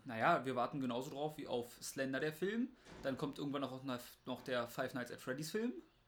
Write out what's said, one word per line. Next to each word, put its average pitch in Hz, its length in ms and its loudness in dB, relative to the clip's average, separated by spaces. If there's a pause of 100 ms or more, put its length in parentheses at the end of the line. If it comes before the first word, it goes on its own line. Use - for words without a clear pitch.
Naja, 131 400 4
wir 131 120 0
warten 127 240 2
genauso 131 300 0
drauf 147 260 -2
wie 147 100 -8
auf 120 360 0
Slender, 139 380 0
der 156 120 2
Film. 220 360 2 (340)
Dann 135 140 2
kommt 143 220 -2
irgendwann 143 240 0
noch, 127 200 -2 (420)
noch 127 180 -4
der 123 260 2
Five 127 260 0
Nights 123 180 -2
at - 80 -10
Freddy's 147 300 -2
Film. 226 220 2 (340)